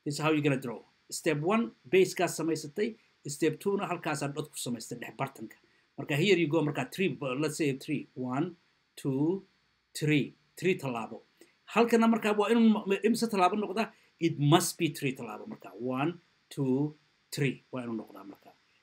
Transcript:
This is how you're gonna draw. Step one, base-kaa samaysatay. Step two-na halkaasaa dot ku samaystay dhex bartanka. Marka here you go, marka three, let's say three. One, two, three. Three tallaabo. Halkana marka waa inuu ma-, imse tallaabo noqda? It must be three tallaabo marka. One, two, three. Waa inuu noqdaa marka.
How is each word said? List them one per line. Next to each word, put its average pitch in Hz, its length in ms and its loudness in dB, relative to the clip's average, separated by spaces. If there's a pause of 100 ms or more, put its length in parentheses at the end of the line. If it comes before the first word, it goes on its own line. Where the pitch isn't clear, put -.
This 143 100 -4
is 151 60 -6
how 156 100 2
you're 151 120 2
gonna 139 180 2
draw. 117 220 -10 (280)
Step 151 300 -2
one, 220 300 2 (180)
base-kaa 185 400 4
samaysatay. 165 680 -4 (300)
Step 151 320 0
two-na 196 300 -2
halkaasaa 156 460 -4
dot 147 180 -8
ku - 40 -18
samaystay 120 440 -8
dhex 117 160 -12
bartanka. 117 400 -8 (420)
Marka 143 180 -2
here 180 200 6
you 170 120 2
go, 156 140 2
marka 143 300 -2
three, 175 240 -2 (220)
let's 151 180 -2
say 143 160 0
three. 135 420 -6
One, 131 420 -4 (400)
two, 151 460 -2 (520)
three. 151 400 2 (220)
Three 170 220 0
tallaabo. 113 440 -8 (520)
Halkana 226 340 6
marka 220 280 2
waa 202 140 2
inuu 233 180 6
ma-, 202 160 4 (180)
imse 226 280 2
tallaabo 185 260 2
noqda? 202 340 -2 (300)
It 156 180 0
must 156 400 4
be 165 100 0
three 143 260 -4
tallaabo 107 340 -12
marka. - 260 -14
One, 131 460 -4 (300)
two, 143 440 -2 (380)
three. 139 400 -2
Waa 127 100 -8
inuu 117 140 -6
noqdaa - 300 -12
marka. - 240 -20 (320)